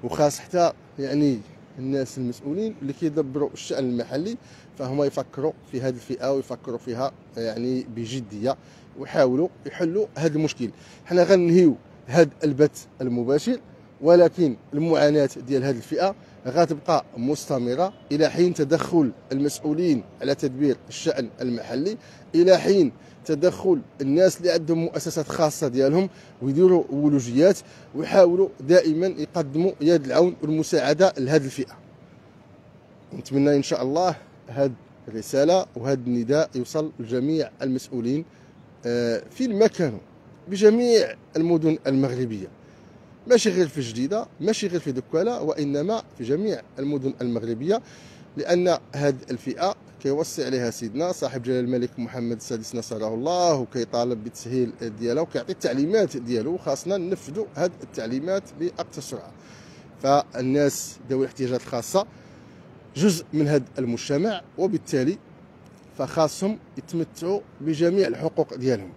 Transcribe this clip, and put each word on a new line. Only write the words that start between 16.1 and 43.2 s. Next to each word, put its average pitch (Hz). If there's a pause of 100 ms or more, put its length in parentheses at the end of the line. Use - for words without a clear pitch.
غتبقى 156 (120)
مستمرة 131 (200)
إلى 151
حين 175
تدخل 151 (200)
المسؤولين 147 (160)
على 135
تدبير 135 (120)
الشأن 143 (120)
المحلي، 123 (380)
إلى 175
حين 175 (320)
تدخل 160 (200)
الناس 156
اللي 175
عندهم 165
مؤسسات 165
خاصة 151
ديالهم 139 (320)
ويديروا 165
ولوجيات، 143 (360)
ويحاولوا 180 (120)
دائما 165
يقدموا 160
يد 156
العون 151
والمساعدة 156
لهذه 139
الفئة. 135 (1400)
نتمنى 139
إن 139
شاء 143
الله 156 (320)
هذه 135 (360)
الرسالة 139 (100)
وهذا 131
النداء 123
يوصل 151
لجميع 127 (120)
المسؤولين، 131 (640)
آه، 120
فين 240
ما 220
كانوا 127 (480)
بجميع 214 (220)
المدن 160
المغربية، 127 (800)